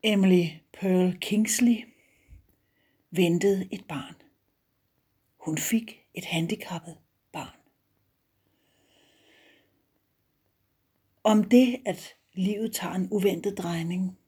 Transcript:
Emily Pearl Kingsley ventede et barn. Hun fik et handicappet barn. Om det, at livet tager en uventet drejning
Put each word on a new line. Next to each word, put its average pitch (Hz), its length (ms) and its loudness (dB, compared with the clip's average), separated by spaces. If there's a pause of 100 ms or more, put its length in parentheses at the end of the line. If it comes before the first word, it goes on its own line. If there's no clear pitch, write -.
Emily 190 420 4 (280)
Pearl 185 480 0
Kingsley 220 640 0 (1300)
ventede 185 600 2
et - 140 -14
barn. - 280 -10 (1200)
Hun - 200 -6
fik - 560 -4
et - 120 -10
handicappet 170 720 -6 (340)
barn. - 240 -14 (3750)
Om 214 200 4
det, 247 420 6
at - 300 -8 (180)
livet 208 400 -4
tager 175 220 -8
en 185 160 -2
uventet 196 460 -2
drejning 180 720 -4